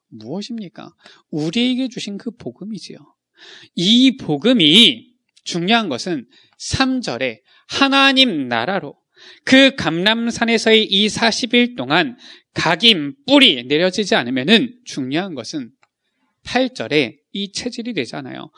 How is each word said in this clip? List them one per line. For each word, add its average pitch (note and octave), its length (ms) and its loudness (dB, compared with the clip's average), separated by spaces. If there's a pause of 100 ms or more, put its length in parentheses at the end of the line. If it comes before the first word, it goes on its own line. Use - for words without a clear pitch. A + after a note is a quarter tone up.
무엇입니까? F3 840 -14 (380)
우리에게 A#3+ 600 -4
주신 G3+ 280 -12
그 A3 140 -12
복음이지요. F3 640 -14 (800)
이 A#3+ 420 4
복음이 E3+ 960 4 (300)
중요한 G3 460 -2
것은 C3 380 -6 (300)
삼 C4 440 -4
절에 B2 400 -6 (260)
하나님 C4 800 2
나라로 C#3+ 500 -4 (460)
그 C4+ 320 6
감람산에서의 A3 1120 0
이 G3+ 240 0
사십 A3+ 440 -2
일 A#3+ 220 2
동안 C#3 420 0 (360)
각인, E3 640 2 (120)
뿔이 B3 380 4
내려지지 F3+ 500 0
않으면은 C3 580 0 (120)
중요한 D3+ 500 -6
것은 A#2+ 360 -10 (720)
팔 B3+ 300 -2
절에 B2+ 440 -2 (140)
이 G3 200 -8
체질이 A#3+ 420 -10
되잖아요. C3 640 -10